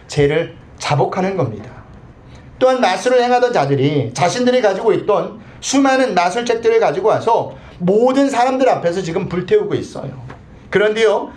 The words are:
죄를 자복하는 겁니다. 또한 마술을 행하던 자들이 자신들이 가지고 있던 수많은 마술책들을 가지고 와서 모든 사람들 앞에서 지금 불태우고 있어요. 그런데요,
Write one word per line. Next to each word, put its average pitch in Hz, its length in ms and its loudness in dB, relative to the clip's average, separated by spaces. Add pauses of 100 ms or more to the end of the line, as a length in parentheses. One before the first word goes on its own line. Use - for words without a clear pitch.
죄를 147 500 0 (220)
자복하는 190 580 -2
겁니다. 113 340 -6 (880)
또한 254 220 2
마술을 247 420 2
행하던 247 300 2
자들이 139 640 0
자신들이 247 480 2
가지고 196 300 2
있던 - 480 -2 (200)
수많은 262 540 2
마술책들을 226 640 0
가지고 185 300 0
와서 185 460 0 (240)
모든 254 520 2
사람들 254 380 2
앞에서 170 340 0
지금 170 260 -4
불태우고 185 460 0
있어요. - 380 -8 (600)
그런데요, 214 640 0